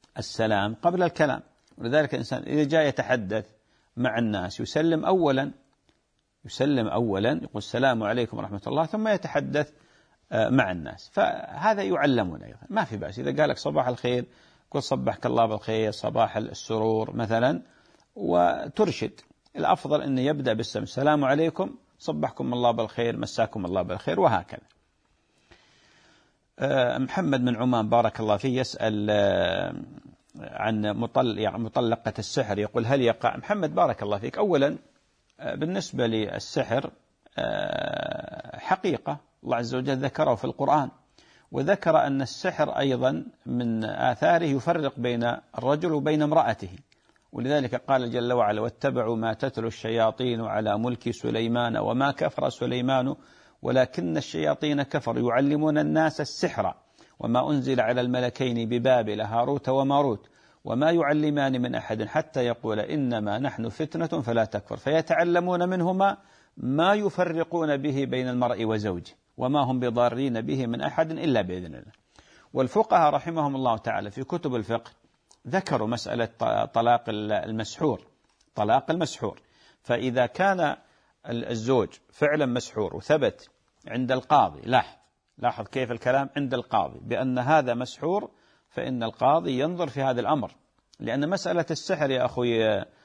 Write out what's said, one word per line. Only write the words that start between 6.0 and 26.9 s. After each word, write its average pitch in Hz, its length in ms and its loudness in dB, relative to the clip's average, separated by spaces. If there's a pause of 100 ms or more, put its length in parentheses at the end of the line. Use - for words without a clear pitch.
يسلم 131 440 0
أولًا، 101 420 0
يقول: - 260 -4
"السلام 120 460 0
عليكم 110 360 -2
ورحمة 101 280 -8
الله"، 143 200 -2
ثم 214 220 -4
يتحدث، 147 640 -2 (600)
آه، 113 160 2
مع 117 220 4
الناس. 82 420 -10
فهذا 202 680 0
يعلمون 135 600 0
أيضًا، 53 160 -18 (120)
ما 202 140 0
في 110 120 -6
بأس. 98 220 -8
إذا 139 220 -2
قال 147 80 4
لك: 143 100 -2
"صباح 135 300 0
الخير"، 123 360 -2 (460)
قل: 143 120 -2
"صبحك 127 440 -2
الله 120 200 4
بالخير"، 110 440 -2
"صباح 110 460 0
السرور" 110 800 -2
مثلًا، 117 460 0 (540)
وترشد. 175 1040 0 (360)
الأفضل 151 460 0
أن 135 160 -2
يبدأ 135 340 0
بالسلام: 110 300 -4
"السلام 143 420 2
عليكم، 160 500 0 (240)
صبحكم 135 540 -4
الله 123 180 2
بالخير، 117 460 -2
مساكم 110 480 -2
الله 90 180 0
بالخير"، 98 380 -4
وهكذا. 113 400 2 (2000)
آه، 131 400 2